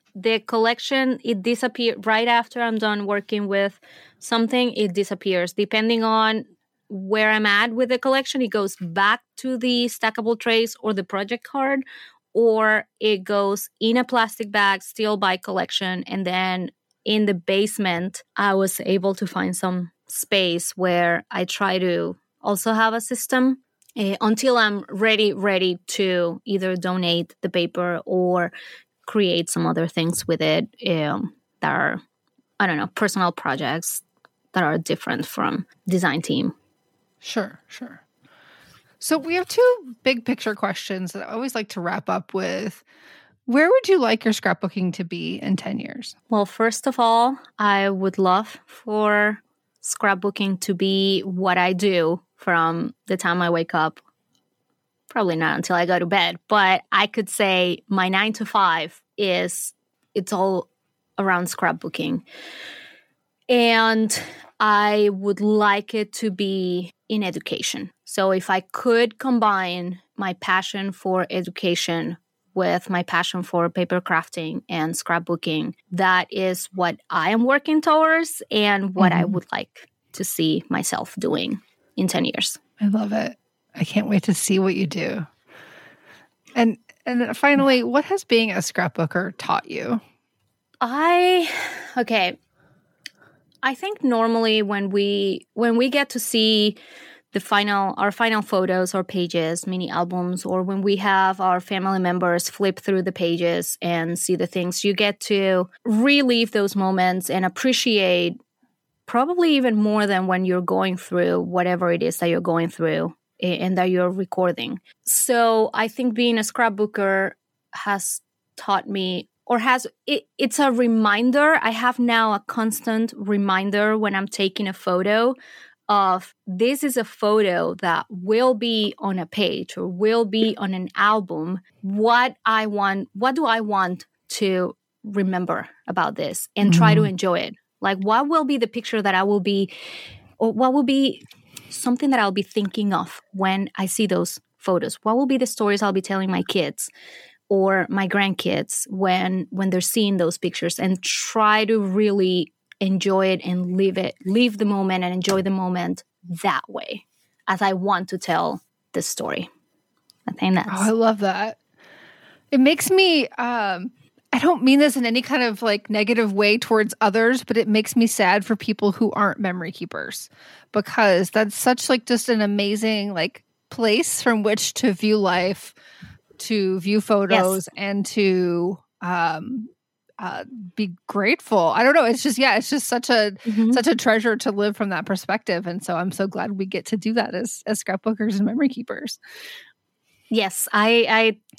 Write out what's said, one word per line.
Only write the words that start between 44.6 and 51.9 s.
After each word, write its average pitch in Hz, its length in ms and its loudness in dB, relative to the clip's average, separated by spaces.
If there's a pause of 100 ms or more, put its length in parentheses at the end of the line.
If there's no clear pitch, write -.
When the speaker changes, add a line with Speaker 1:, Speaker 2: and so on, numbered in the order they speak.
Speaker 2:
to 185 100 -8
be 170 380 -8
in 196 140 0
ten - 240 -4
years? - 360 -14 (140)
Speaker 1:
Well, 208 160 2
first 220 400 -2
of 262 140 -2
all, 233 400 4 (180)
I 202 320 2
would 190 300 -2
love 190 480 2
for 208 720 0 (420)
scrapbooking 196 800 -2
to 196 140 -2
be 190 460 2
what 185 360 -2
I 185 160 2
do 180 480 0 (140)